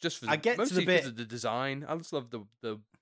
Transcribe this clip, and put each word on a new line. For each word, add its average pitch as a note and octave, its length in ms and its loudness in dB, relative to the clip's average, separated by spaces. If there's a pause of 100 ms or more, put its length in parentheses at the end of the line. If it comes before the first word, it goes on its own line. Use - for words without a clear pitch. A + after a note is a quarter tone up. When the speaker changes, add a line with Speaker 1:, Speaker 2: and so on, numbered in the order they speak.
Speaker 1:
just - 180 -2
for A#2+ 100 -6
Speaker 2:
I D3+ 80 6
Speaker 1:
the, D3 60 -2
Speaker 2:
get A3 100 4
to - 40 2
the G3+ 60 2
Speaker 1:
mostly F3+ 240 2
'cause F3+ 140 6
Speaker 2:
bit C#3 60 -2
Speaker 1:
of A2+ 100 -8
the A#2 80 -4
design. A#2+ 640 -2
I D#3 80 0
just E3 160 -8
love B2+ 180 -4
the, A2+ 140 -8 (160)
the G#2+ 200 -6 (220)